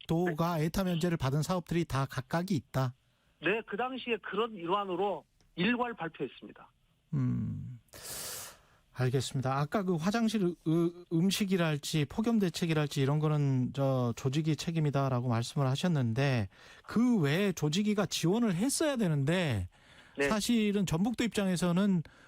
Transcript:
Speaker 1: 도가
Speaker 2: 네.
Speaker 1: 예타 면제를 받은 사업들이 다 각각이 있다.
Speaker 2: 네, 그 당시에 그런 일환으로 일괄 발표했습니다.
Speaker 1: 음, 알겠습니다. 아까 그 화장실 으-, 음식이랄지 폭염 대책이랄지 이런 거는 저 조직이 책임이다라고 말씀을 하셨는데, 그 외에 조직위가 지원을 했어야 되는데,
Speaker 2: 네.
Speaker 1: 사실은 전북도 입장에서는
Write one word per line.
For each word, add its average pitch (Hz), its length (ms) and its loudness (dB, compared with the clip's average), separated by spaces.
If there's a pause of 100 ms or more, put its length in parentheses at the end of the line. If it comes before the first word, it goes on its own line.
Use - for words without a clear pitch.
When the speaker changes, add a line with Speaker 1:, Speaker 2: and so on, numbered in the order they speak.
Speaker 1:
도가 170 500 0
Speaker 2:
네. 151 80 0
Speaker 1:
예타 170 180 -2
면제를 175 340 0
받은 135 240 0
사업들이 170 440 -2
다 135 200 -2
각각이 170 500 -4
있다. 131 380 -2 (480)
Speaker 2:
네, 220 240 0
그 - 100 -10
당시에 240 420 -4
그런 220 360 -4
일환으로 185 720 -2 (300)
일괄 233 380 0
발표했습니다. - 720 -10 (460)
Speaker 1:
음, 120 640 -4 (1120)
알겠습니다. 131 640 -2
아까 151 260 -2
그 180 120 0
화장실 202 600 0 (120)
으-, 170 440 2
음식이랄지 170 960 2
폭염 226 340 0
대책이랄지 160 640 0
이런 143 180 2
거는 143 540 2
저 131 420 0
조직이 151 400 0
책임이다라고 139 720 -2
말씀을 123 400 0
하셨는데, 131 800 0 (360)
그 240 360 2
외에 175 320 2
조직위가 196 540 0
지원을 196 500 2
했어야 277 400 0
되는데, 156 720 0 (500)
Speaker 2:
네. 139 120 2
Speaker 1:
사실은 208 560 2
전북도 214 400 0
입장에서는 185 800 2 (240)